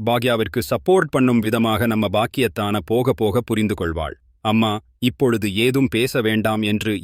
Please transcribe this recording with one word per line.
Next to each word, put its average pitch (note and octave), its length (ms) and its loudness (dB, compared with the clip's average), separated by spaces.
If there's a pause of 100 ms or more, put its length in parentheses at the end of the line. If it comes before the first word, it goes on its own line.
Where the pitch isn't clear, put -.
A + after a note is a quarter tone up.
பாக்யாவிற்கு A#2 580 0
சப்போர்ட் F3 480 0
பண்ணும் B2+ 320 4
விதமாக, A2+ 440 0
"நம்ம A2 220 0
பாக்கியத்தான G#2+ 760 -2
போக A#2+ 280 0
போக A2 280 0
புரிந்து G#2+ 340 -2
கொள்வாள். D#2+ 400 -6 (300)
அம்மா, A2 260 2 (300)
இப்பொழுது A#2 460 0 (100)
ஏதும் B2+ 360 2
பேச B2 280 0
வேண்டாம்" A2 420 0
என்று G#2 300 -2 (100)